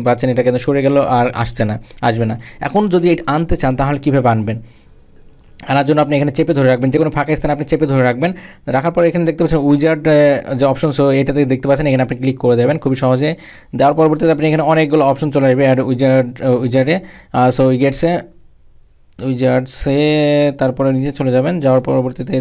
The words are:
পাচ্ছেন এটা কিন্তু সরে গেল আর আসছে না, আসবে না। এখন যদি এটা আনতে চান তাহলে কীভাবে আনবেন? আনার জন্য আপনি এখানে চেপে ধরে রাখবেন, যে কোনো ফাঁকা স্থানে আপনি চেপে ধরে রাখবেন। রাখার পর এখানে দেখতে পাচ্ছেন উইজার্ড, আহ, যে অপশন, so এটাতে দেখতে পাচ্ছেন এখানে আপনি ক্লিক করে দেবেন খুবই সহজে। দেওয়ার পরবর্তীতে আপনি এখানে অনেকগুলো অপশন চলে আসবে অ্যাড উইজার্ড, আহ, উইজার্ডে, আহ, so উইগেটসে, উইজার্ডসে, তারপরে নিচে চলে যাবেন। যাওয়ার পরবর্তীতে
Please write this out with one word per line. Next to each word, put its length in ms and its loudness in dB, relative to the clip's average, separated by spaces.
পাচ্ছেন 280 0
এটা 120 0
কিন্তু 200 0
সরে 200 0
গেল 100 2
আর 100 2
আসছে 260 -4
না, 60 -4
আসবে 220 0
না। 60 -4
এখন 140 0
যদি 200 2
এটা 100 -4
আনতে 260 0
চান 180 0
তাহলে 260 -2
কীভাবে 300 2
আনবেন? 240 -4
আনার 160 2
জন্য 180 2
আপনি 120 -2
এখানে 200 0
চেপে 200 0
ধরে 160 4
রাখবেন, 200 0
যে 80 2
কোনো 140 0
ফাঁকা 220 -2
স্থানে 180 -2
আপনি 160 -6
চেপে 200 0
ধরে 180 2
রাখবেন। 220 -2
রাখার 200 -2
পর 140 0
এখানে 200 -2
দেখতে 140 -2
পাচ্ছেন 260 0
উইজার্ড, 380 2
আহ, 60 4
যে 120 2
অপশন, 260 -2
so 60 2
এটাতে 200 -2
দেখতে 160 -4
পাচ্ছেন 200 0
এখানে 160 2
আপনি 160 -6
ক্লিক 220 -2
করে 180 2
দেবেন 220 0
খুবই 200 -2
সহজে। 260 0
দেওয়ার 220 2
পরবর্তীতে 360 2
আপনি 140 -2
এখানে 140 0
অনেকগুলো 380 2
অপশন 240 -4
চলে 140 2
আসবে 180 2
অ্যাড 120 2
উইজার্ড, 440 2
আহ, 300 -2
উইজার্ডে, 360 0
আহ, 560 -2
so 160 2
উইগেটসে, 400 0
উইজার্ডসে, 720 -2
তারপরে 280 -2
নিচে 220 -4
চলে 160 -2
যাবেন। 180 0
যাওয়ার 220 2
পরবর্তীতে 540 -4